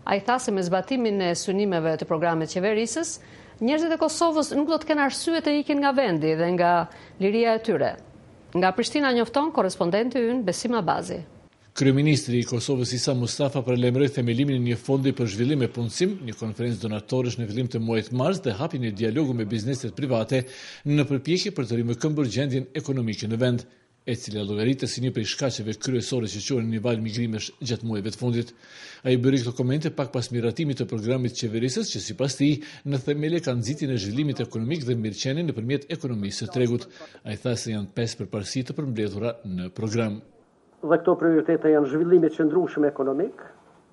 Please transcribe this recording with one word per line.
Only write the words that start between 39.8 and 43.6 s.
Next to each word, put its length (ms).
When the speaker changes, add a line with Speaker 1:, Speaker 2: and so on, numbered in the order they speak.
Speaker 3:
Dhe 160
këto 240
prioritete 540
janë 180
zhvillimi 400
i 60
qëndrueshëm 500
ekonomik, 540